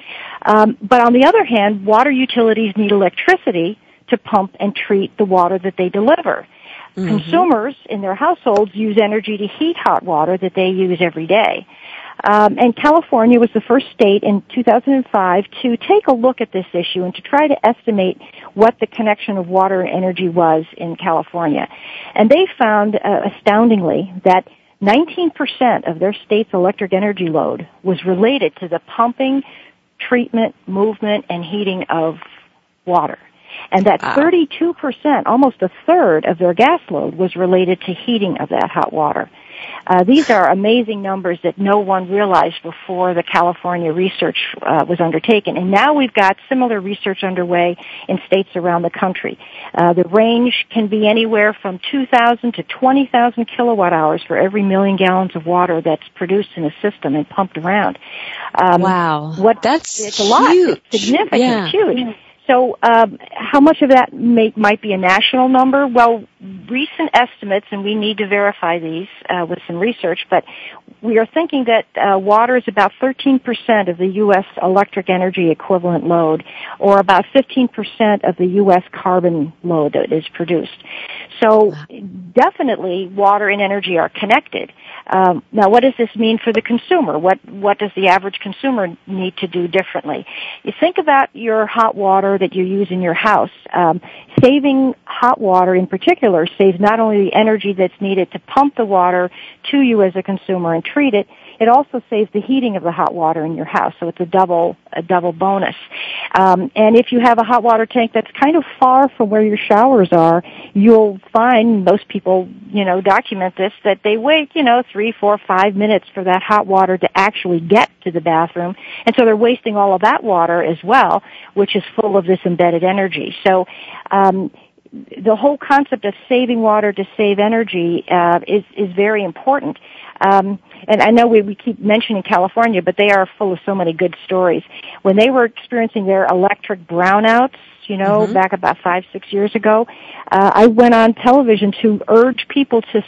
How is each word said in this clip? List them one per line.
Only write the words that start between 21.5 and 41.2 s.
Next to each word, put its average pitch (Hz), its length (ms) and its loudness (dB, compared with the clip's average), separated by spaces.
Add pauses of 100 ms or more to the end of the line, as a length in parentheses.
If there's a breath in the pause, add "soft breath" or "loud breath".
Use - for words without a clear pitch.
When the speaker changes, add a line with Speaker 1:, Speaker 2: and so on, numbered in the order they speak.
Speaker 1:
And 214 140 2
they 339 180 4 (120)
found, 214 380 0
uh, - 380 -2
astoundingly, 202 800 0 (120)
that 185 220 2 (360 soft breath)
nineteen 302 480 0
percent - 560 -2
of 160 120 -6
their 190 140 -2 (140)
state's 214 260 -2
electric 190 400 -2
energy 190 360 -2
load 156 380 -2 (160)
was 180 220 -4
related 190 520 0
to 180 120 -12
the 165 120 -6
pumping, 262 640 -2 (560 loud breath)
treatment, 233 560 -2 (120)
movement, 208 640 -2
and 175 120 -8
heating 185 460 -6
of 160 300 -2 (640)
water. 175 340 -2 (540 loud breath)
And 190 140 2
that 196 160 2
Speaker 2:
Wow. - 120 -4
Speaker 1:
thirty-two 330 600 0
percent, 262 520 -4
almost 254 360 2
a 185 80 -2 (160)
third 233 400 2
of 170 100 -2
their 180 160 0
gas 269 280 2 (100)
load, 143 240 -6
was 175 200 -2
related 185 460 0
to 185 140 -8
heating 202 460 -4
of 151 100 -6
that - 200 -2
hot - 220 -4
water. - 380 -4 (560 loud breath)
Uh, 185 180 2
these 269 260 2
are 185 200 4
amazing 208 520 -2
numbers 190 400 -6